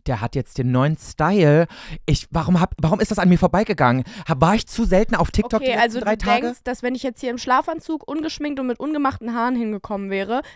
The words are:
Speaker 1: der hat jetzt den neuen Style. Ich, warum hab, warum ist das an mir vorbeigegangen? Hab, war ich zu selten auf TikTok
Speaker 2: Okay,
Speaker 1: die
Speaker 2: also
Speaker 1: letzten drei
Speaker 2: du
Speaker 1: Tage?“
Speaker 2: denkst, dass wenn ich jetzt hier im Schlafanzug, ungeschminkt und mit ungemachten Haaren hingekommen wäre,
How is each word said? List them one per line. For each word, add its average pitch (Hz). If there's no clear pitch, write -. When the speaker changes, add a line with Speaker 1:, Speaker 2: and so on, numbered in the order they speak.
Speaker 1:
der 120
hat 117
jetzt -
den 127
neuen 135
Style. 165
Ich, -
warum 170
hab, 180
warum 165
ist 214
das 208
an 180
mir 175
vorbeigegangen? 151
Hab, 151
war 170
ich 226
zu -
selten 196
auf 170
TikTok 220
Speaker 2:
Okay, 262
Speaker 1:
die -
Speaker 2:
also 226
Speaker 1:
letzten 226
drei 214
Speaker 2:
du 208
Speaker 1:
Tage?“ 240
Speaker 2:
denkst, 247
dass 247
wenn 247
ich 247
jetzt 254
hier 254
im 247
Schlafanzug, 311
ungeschminkt 294
und 254
mit 240
ungemachten 269
Haaren 240
hingekommen 208
wäre, 196